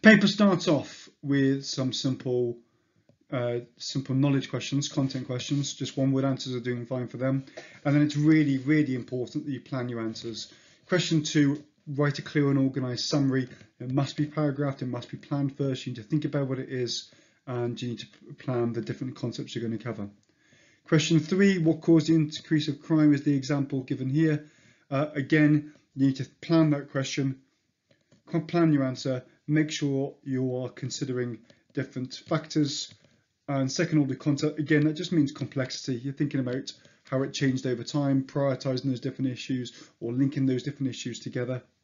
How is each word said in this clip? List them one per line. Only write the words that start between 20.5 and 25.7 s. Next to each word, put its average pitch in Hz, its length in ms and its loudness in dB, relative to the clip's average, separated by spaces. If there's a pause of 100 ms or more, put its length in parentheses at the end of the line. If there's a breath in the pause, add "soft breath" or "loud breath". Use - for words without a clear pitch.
Question 160 320 4
three, 190 380 4
what 160 240 2
caused 160 260 6
the 165 80 6
increase 151 540 0
of 135 120 -8
crime 151 320 6
is 139 100 2
the 147 120 4
example 135 480 -2
given 131 260 -4
here. 151 360 2 (440 loud breath)
Uh, 143 240 0
again, 151 600 4 (200 loud breath)